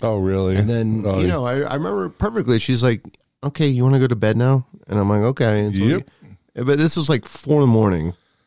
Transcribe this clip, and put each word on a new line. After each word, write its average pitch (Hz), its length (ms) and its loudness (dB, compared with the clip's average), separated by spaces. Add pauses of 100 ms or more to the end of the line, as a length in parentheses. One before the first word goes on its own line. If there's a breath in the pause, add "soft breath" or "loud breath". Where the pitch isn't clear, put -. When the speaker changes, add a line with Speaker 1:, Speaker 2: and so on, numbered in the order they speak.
Speaker 1:
Oh, 110 160 -2
really? 95 360 0
Speaker 2:
And 104 140 2
then, 110 380 -2
Speaker 1:
Oh, 95 100 -2
Speaker 2:
you - 60 2
Speaker 1:
yeah. 90 100 2
Speaker 2:
know, 127 120 -4
I, 123 160 -4
I 147 120 -6
remember 180 360 -4
perfectly. 175 500 -2
She's 123 240 -2
like, 120 200 0 (400)
"Okay, 147 240 -2
you 123 160 0
wanna 135 160 4
go 131 80 4
to 123 80 0
bed 107 220 0
now?" 127 280 2 (220)
And 104 120 -2
I'm 101 100 2
like, 104 120 2
"Okay." 110 440 0
And 104 100 -2
so 98 80 2
Speaker 1:
Yep. 156 260 0 (460 loud breath)
Speaker 2:
we, 120 80 -6
but 143 140 2
this 156 180 0
was, 151 140 -2
like, 135 160 0
four - 300 -4
in 143 120 4
the 117 60 4
morning. 90 400 2 (340)